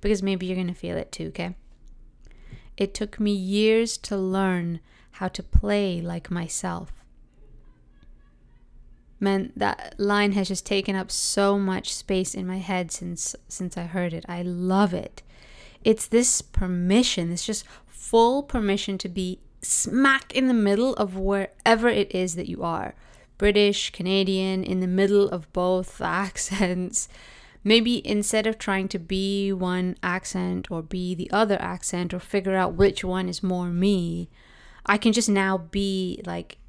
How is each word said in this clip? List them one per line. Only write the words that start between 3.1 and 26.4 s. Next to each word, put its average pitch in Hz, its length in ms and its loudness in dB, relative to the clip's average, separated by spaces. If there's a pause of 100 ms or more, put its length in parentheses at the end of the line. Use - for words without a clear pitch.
me 208 140 2
years 214 680 2
to - 180 -6
learn 185 640 0 (320)
how - 160 -8
to - 140 -8
play 202 580 4
like 170 300 -8
myself. 170 640 -6 (2250)
Man, 196 380 0
that - 420 -2
line 202 340 2
has 196 160 0
just 185 180 -6
taken 196 280 -2
up 185 160 -4
so 202 480 2
much 190 360 -2
space 185 400 -2
in 185 120 -6
my 185 120 -4
head 180 340 -4
since, - 420 -8 (140)
since - 300 -8
I 175 60 -6
heard 175 280 -4
it. 165 160 -8
I 175 140 -6
love 180 500 2
it. - 300 -8 (600)
It's 220 220 4
this 240 360 2
permission, 180 880 2
this 175 160 -6
just 214 180 -4 (220)
full 233 560 2
permission 202 560 -2
to 190 100 -8
be 185 320 -6 (220)
smack - 720 2
in 262 140 2
the 254 60 4
middle 220 400 4
of 190 220 -2
wherever 196 720 2
it 208 260 2
is 180 200 0
that 170 140 -6
you 175 140 -8
are. 165 320 -6 (440)
British, 202 520 4
Canadian, 190 760 0
in 185 160 -2
the 185 60 0
middle 196 420 4
of 175 240 -6
both 185 480 0
<laughs> - 20 -6
accents. 180 1040 -2 (560)